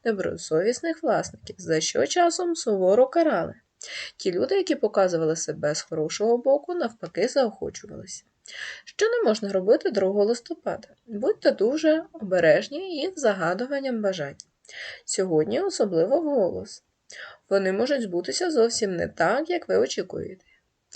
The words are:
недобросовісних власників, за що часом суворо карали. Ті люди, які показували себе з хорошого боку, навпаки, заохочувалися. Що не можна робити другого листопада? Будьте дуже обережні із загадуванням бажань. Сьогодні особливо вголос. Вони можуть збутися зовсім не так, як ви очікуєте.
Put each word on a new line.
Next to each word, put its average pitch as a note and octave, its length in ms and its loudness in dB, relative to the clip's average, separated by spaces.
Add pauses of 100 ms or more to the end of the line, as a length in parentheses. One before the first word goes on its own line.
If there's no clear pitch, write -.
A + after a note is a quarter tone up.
недобросовісних G3+ 960 -2
власників, - 560 -2
за D#3+ 220 0
що - 260 0
часом F4 480 0
суворо G#3 520 4
карали. C#4 460 2 (640)
Ті - 140 -2
люди, G#3+ 240 0
які F#4 200 2
показували F3+ 600 2
себе D3+ 400 -4
з - 60 -6
хорошого E3 560 0
боку, C#4 360 0
навпаки, A3+ 540 -4
заохочувалися. - 960 -4 (600)
Що - 240 0
не A#4 140 2
можна G#3+ 280 0
робити G3+ 400 2
другого G3+ 340 2
листопада? - 600 -6 (200)
Будьте B3+ 440 0
дуже D#4 520 2 (100)
обережні A3 880 2
із F#4+ 120 -4
загадуванням A#3+ 840 -2
бажань. E3+ 340 -4 (720)
Сьогодні F#3 560 0
особливо A#3 600 2
вголос. A3+ 600 -2 (680)
Вони F#3+ 220 2
можуть B3 300 0
збутися G#3+ 500 -2
зовсім A3+ 440 2
не E3+ 120 -2
так, B3 420 0
як F4 200 -4
ви F#3 80 2
очікуєте. - 680 -4 (500)